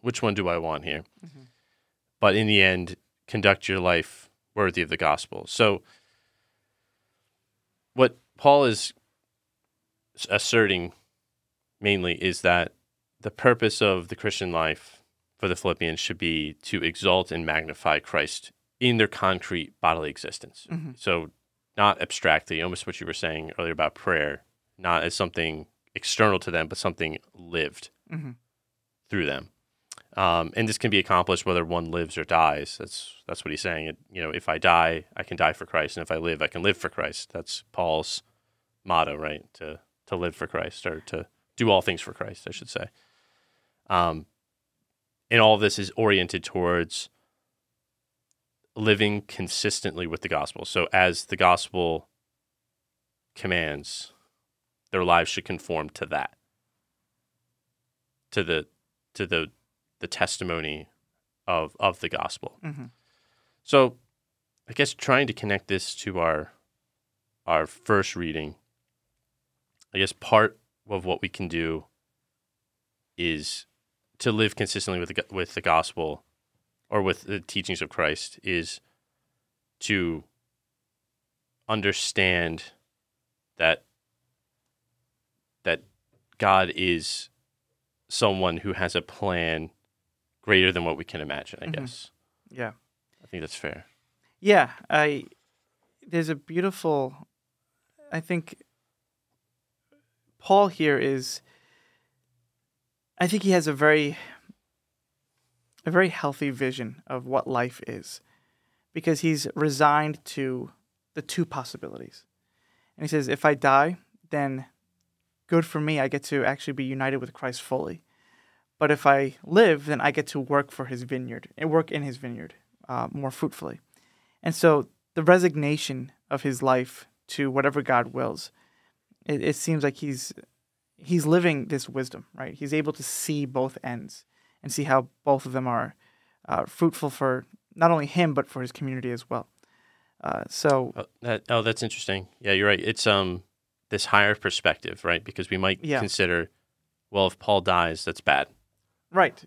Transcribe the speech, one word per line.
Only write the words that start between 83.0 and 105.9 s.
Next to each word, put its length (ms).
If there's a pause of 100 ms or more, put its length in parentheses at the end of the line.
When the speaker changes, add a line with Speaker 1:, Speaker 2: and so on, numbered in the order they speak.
Speaker 1:
that, 280 (1800)
that 180 (560)
God 360
is 560 (800)
someone 500
who 160
has 200
a 80
plan 680 (720)
greater 300
than 120
what 120
we 80
can 160
imagine, 420
I 40
Speaker 2:
Mm-hmm. 140
Speaker 1:
guess. 300 (400)
Speaker 2:
Yeah. 220 (500)
Speaker 1:
I 40
think 160
that's 140
fair. 300 (540)
Speaker 2:
Yeah, 300 (200)
I, 340 (800)
there's 220
a 60
beautiful, 920 (840)
I 80
think 420 (1800)
Paul 300
here 300
is, 420 (1800)
I 80
think 160
he 100
has 140
a 60
very, 460 (1700)
a 40